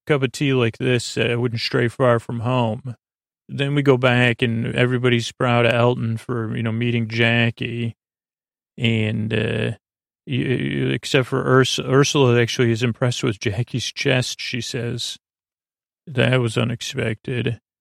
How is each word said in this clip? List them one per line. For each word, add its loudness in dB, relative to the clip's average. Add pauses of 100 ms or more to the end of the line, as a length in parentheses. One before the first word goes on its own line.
cup 2
of 0
tea 0
like 0
this, -2
uh, 2
I 0
wouldn't -2
stray 0
far 4
from -8
home." -2 (580)
Then -2
we 2
go 6
back 2
and 0
everybody's 0
proud 2
of 2
Elton 2
for, -6
you -4
know, -2
meeting -2
Jackie. 0 (840)
And, 0
uh, -2 (540)
y-, -4
y-, -2
except 0
for -2
Urs-, 2
Ursula 4
actually 0
is -2
impressed -2
with -4
Jackie's -4
chest, -2
she -6
says. -6 (920)
That 2
was -2
unexpected. -4 (220)